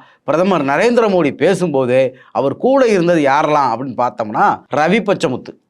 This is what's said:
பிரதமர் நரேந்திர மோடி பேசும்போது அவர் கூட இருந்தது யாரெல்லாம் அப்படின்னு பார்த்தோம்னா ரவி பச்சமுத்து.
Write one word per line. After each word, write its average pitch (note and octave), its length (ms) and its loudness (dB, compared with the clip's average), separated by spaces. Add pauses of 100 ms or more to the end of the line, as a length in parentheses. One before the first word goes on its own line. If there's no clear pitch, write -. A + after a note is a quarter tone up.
(240)
பிரதமர் E3 420 0
நரேந்திர A3 440 0
மோடி E3 260 0
பேசும்போது C#3+ 640 0 (320)
அவர் C3 260 -2
கூட C4 300 2
இருந்தது F3 340 2
யாரெல்லாம் C#3+ 500 2
அப்படின்னு A#2 280 -6
பார்த்தோம்னா B2 460 -2 (300)
ரவி E3+ 280 0
பச்சமுத்து. D#3 500 -4 (160)